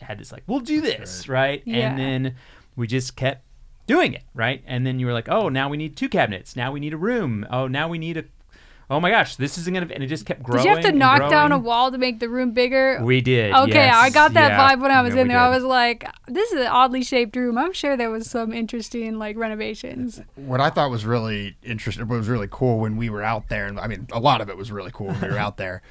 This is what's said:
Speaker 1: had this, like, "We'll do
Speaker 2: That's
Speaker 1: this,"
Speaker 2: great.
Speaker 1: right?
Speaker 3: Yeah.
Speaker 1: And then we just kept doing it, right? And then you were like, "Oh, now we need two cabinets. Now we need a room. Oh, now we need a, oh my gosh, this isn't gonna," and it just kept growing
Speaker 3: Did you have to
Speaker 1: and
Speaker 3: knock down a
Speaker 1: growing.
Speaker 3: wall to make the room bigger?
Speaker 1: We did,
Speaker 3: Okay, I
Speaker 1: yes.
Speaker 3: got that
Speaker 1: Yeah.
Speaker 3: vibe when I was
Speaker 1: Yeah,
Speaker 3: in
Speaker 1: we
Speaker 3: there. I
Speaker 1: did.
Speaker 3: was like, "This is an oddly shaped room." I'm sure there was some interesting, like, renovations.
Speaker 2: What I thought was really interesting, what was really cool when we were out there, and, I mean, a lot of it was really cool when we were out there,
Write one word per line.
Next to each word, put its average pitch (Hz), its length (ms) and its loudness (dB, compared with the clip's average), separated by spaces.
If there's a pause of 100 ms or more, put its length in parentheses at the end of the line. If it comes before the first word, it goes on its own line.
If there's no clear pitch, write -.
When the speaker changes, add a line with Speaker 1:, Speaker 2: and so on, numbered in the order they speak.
Speaker 1:
had 104 180 -14
this, 101 140 -18
like, - 140 -18
"We'll 247 140 -4
do 302 200 -2
Speaker 2:
That's 233 180 -2
Speaker 1:
this," - 280 -14
Speaker 2:
great. 135 80 -4
Speaker 1:
right? 135 320 0
Speaker 3:
Yeah. 117 100 -4 (140)
Speaker 1:
And 135 80 -4
then 131 360 -2 (420)
we 123 100 -4
just 127 300 -4
kept 131 280 -4 (420)
doing 311 280 2
it, - 80 -16 (120)
right? 123 320 -2
And 127 200 -2
then 131 120 -2
you 127 80 -2
were 123 60 -2
like, 113 160 -4
"Oh, 196 220 0
now 135 180 -2
we 147 80 -4
need 151 200 -8
two 262 120 -4
cabinets. 110 480 -2
Now 127 160 -4
we 143 80 -10
need 151 140 -6
a - 40 -8
room. 160 520 -2
Oh, 131 160 -2
now 139 220 -4
we 170 100 -6
need 165 200 -6
a, 151 60 -8 (680)
oh 143 100 0
my 175 100 2
gosh, 208 260 2
this 139 200 -4
isn't 175 160 -6
gonna," 180 200 -4
and 139 120 -8
it 135 40 -6
just 151 180 -8
kept 175 160 -8
growing 120 200 2
Speaker 3:
Did 330 60 4
you 415 60 6
have 339 100 0
to 415 60 4
Speaker 1:
and 302 80 4
Speaker 3:
knock 269 320 6
down 294 160 6
a 294 80 4
Speaker 1:
growing. 254 100 0
Speaker 3:
wall 240 280 2
to 262 40 -6
make 247 240 -2
the 240 80 -4
room 247 240 -2
bigger? 254 500 2
Speaker 1:
We 127 200 4
did, 117 320 2
Speaker 3:
Okay, 269 340 6
I 240 180 8
Speaker 1:
yes. 262 80 2
Speaker 3:
got 302 200 6
that 302 160 8
Speaker 1:
Yeah. 302 80 4 (180)
Speaker 3:
vibe 247 60 -4
when 277 80 2
I 269 100 6
was 240 140 0
Speaker 1:
Yeah, 254 80 4
Speaker 3:
in 247 60 2
Speaker 1:
we 247 40 0
Speaker 3:
there. 247 100 4
I 247 60 6
Speaker 1:
did. 254 80 2
Speaker 3:
was 254 80 -2
like, 240 420 0 (220)
"This 403 240 -2
is 311 80 0
an 247 60 0
oddly 254 360 2
shaped 240 320 -2
room." 247 220 -2
I'm 320 160 0
sure 285 240 -2
there 233 140 -2
was 220 200 -8
some 226 220 -4
interesting, 226 640 -6
like, 214 200 -8
renovations. 220 840 -8 (140)
Speaker 2:
What 131 260 -4
I 143 80 2
thought 156 220 0
was 110 160 -6
really 110 560 -4
interesting, 110 440 -8
what 120 120 -2
was 107 100 -4
really 110 220 -2
cool 120 300 0
when 110 180 -2
we 117 100 -4
were 104 140 -6
out 107 260 -4
there, 104 180 -4
and, 101 140 -8
I 92 60 -6
mean, 110 260 -8
a 117 80 -4
lot 123 220 4
of 101 80 -10
it 92 80 -12
was 101 120 -12
really 98 220 -10
cool 104 140 -10
when 95 160 -6
we 98 60 -4
were 101 100 -4
out 104 180 -4
there, 92 240 -8 (100)